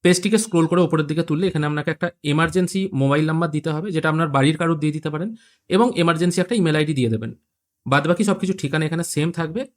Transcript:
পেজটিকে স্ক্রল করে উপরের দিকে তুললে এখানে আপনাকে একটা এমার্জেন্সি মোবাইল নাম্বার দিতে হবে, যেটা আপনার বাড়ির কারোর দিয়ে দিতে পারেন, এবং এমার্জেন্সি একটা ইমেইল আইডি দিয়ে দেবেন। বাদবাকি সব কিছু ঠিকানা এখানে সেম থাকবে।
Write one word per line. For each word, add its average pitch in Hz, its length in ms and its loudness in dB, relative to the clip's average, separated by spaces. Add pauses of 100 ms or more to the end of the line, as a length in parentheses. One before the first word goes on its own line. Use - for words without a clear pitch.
পেজটিকে 180 340 4
স্ক্রল 165 340 2
করে 180 100 2
উপরের 156 260 0
দিকে 156 160 -2
তুললে 160 240 -2
এখানে 156 180 -2
আপনাকে 151 260 -4
একটা 170 160 -4 (160)
এমার্জেন্সি 170 720 0
মোবাইল 139 320 2
নাম্বার 160 260 -2
দিতে 151 180 -4
হবে, 160 220 -4
যেটা 160 180 0
আপনার 156 200 0
বাড়ির 139 280 2
কারোর 165 220 0
দিয়ে 151 140 0
দিতে 156 160 -6
পারেন, 160 200 -6 (400)
এবং 220 260 4
এমার্জেন্সি 170 460 2
একটা 208 140 -2
ইমেইল 165 200 2
আইডি 156 180 0
দিয়ে 123 160 0
দেবেন। 113 220 -4 (560)
বাদবাকি 156 360 2
সব 233 180 2
কিছু 190 120 -2
ঠিকানা 156 320 -2
এখানে 165 180 -4
সেম 160 280 -2
থাকবে। 170 300 -6 (160)